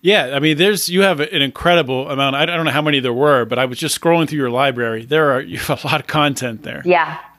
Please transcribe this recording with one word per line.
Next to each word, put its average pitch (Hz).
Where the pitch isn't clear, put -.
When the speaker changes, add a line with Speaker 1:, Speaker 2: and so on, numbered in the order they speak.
Speaker 1:
Yeah, 165
I -
mean, 156
there's, 190
you 180
have 185
an 151
incredible 139
amount. 139
I 151
don't 170
know 151
how 147
many 147
there 123
were, 131
but 117
I 127
was 123
just 160
scrolling 165
through 156
your 127
library. 120
There 143
are, 127
<laughs> 87
you 110
have -
a -
lot 147
of -
content 135
there. -
Speaker 2:
Yeah. 165